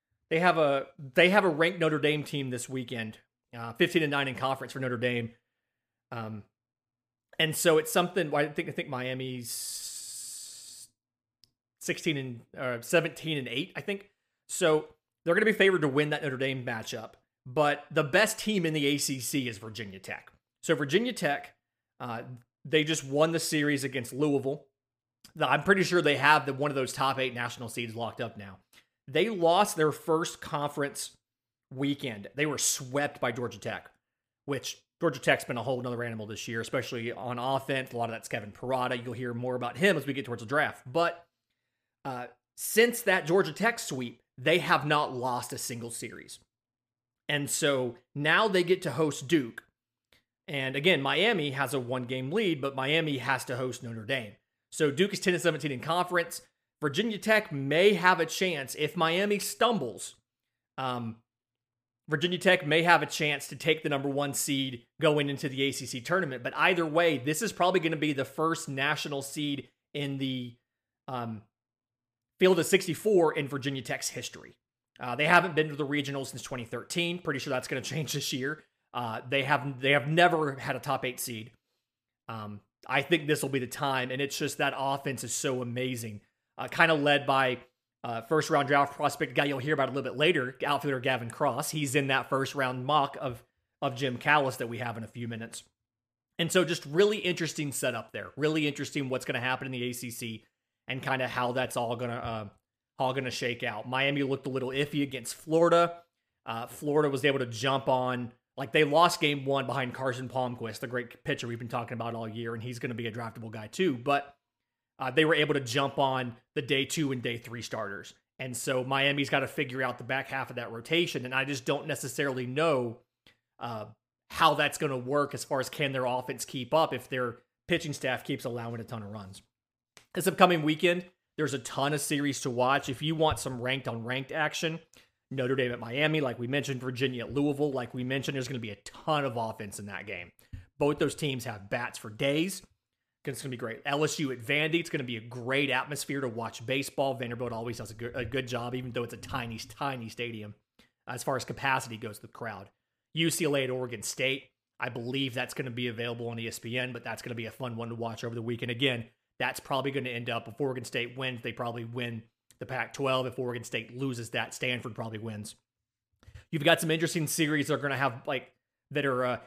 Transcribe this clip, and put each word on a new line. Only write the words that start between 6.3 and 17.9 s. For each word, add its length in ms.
and 160
so 240
it's 120
something, 420
I 140
think, 220
I 20
think 180
Miami's 2000
sixteen 360
and, 240
uh, 260
seventeen 580
and 80
eight, 280
I 60
think. 300
So 400
they're 80
gonna 120
be 80
favored 280
to 60
win 240
that 100
Notre 160
Dame 260
matchup, 500
but 460